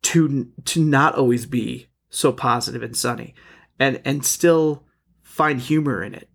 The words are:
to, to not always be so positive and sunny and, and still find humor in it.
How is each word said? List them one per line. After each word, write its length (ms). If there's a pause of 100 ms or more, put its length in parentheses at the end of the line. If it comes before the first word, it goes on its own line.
to, 480 (140)
to 180
not 320
always 300
be 420 (220)
so 240
positive 500
and 120
sunny 400 (440)
and, 240
and 220
still 580 (380)
find 400
humor 420
in 100
it. 220